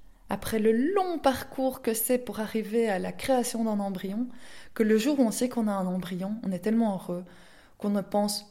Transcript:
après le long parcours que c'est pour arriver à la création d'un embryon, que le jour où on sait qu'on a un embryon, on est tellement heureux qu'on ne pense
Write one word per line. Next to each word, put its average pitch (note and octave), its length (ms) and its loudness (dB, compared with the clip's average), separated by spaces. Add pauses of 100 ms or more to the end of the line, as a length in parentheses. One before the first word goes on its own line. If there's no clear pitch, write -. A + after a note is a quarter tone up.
(300)
après G3+ 300 -2
le A3 140 6
long F4 460 2
parcours C4 640 0
que A3+ 120 0
c'est B3 240 2
pour A3 240 -6
arriver A3 480 0
à F#3 100 0
la F#3 140 -4
création A#3+ 500 0
d'un G#3+ 160 0
embryon, G3 480 -4 (460)
que A#3 100 2
le A3 140 6
jour C4+ 220 2
où C4+ 40 6
on A3+ 80 4
sait A#3+ 160 0
qu'on A#3 200 0
a G#3 40 0
un F#3+ 160 0
embryon, F#3 560 -4
on F#3+ 80 -2
est F3+ 80 -2
tellement G#3+ 340 2
heureux F3+ 300 -6 (540)
qu'on G#3 120 -2
ne G3+ 120 2
pense G#3 500 0